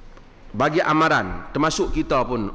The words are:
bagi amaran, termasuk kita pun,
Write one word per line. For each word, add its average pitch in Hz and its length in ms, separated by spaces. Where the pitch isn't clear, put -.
bagi 151 240
amaran, 139 720
termasuk 156 400
kita 147 320
pun, 113 300